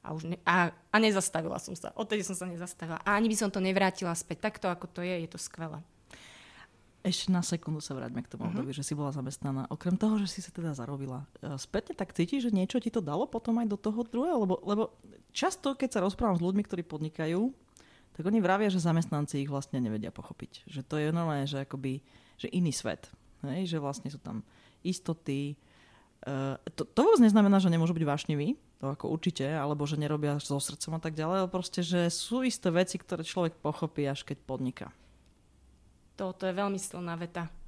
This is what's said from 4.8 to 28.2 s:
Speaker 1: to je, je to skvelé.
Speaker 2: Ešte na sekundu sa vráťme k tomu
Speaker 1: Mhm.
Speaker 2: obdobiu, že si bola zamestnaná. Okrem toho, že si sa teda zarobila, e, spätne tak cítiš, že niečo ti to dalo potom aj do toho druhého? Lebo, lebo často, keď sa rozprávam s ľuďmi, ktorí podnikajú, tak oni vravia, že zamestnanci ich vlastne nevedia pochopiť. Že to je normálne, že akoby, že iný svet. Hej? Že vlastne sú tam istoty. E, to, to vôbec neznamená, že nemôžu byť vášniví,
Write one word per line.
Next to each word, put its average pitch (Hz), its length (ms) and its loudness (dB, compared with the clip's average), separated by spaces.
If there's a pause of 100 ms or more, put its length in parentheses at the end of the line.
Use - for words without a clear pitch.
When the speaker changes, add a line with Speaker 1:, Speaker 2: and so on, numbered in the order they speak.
Speaker 1:
to - 120 -10
je, 180 160 -2
je 165 140 -6
to - 80 -14
skvelé. 156 400 -10 (1200)
Speaker 2:
Ešte - 300 -2
na 180 100 4
sekundu 160 380 -2
sa 143 160 -8
vráťme 123 260 -6
k - 80 -10
tomu 110 140 -10
Speaker 1:
Mhm. 110 100 -2
Speaker 2:
obdobiu, 135 220 -2
že 143 80 -6
si - 100 -4
bola 147 160 -2
zamestnaná. 135 600 -4
Okrem 180 240 0
toho, 214 240 2
že 196 100 0
si - 120 -8
sa - 100 -12
teda 165 220 -6
zarobila, 135 500 -6 (160)
e, 143 160 -8
spätne - 400 -4
tak - 160 -6
cítiš, 240 320 0
že 233 100 2
niečo 190 240 2
ti 233 140 0
to - 80 0
dalo 165 260 0
potom 226 320 -2
aj 233 120 0
do 202 80 -2
toho 214 260 -2
druhého? 269 340 0
Lebo, 190 240 4
lebo 202 220 2 (480)
často, 330 420 0
keď - 160 0
sa 208 140 0
rozprávam 202 320 2
s 170 80 2
ľuďmi, 190 180 2
ktorí 180 220 -4
podnikajú, 156 560 -2 (720)
tak - 140 -10
oni 208 160 4
vravia, 190 260 4
že 185 140 4
zamestnanci 160 580 2
ich 139 80 0
vlastne 139 320 -4
nevedia 107 320 -2
pochopiť. - 560 -14
Že 143 160 -8
to - 140 -6
je 151 120 2
normálne, 160 380 0
že 139 140 -4
akoby, 135 400 -4 (340)
že - 160 -8
iný 175 220 2
svet. - 340 -4 (380)
Hej? 165 240 -2
Že 165 100 -2
vlastne 139 320 -4
sú 147 80 -12
tam - 240 -8 (400)
istoty. 147 720 -4 (640)
E, - 140 -8 (360)
to, - 160 -6
to - 160 2
vôbec 285 200 8
neznamená, 202 360 10
že 190 120 6
nemôžu 165 260 4
byť 160 100 0
vášniví, 147 520 0 (200)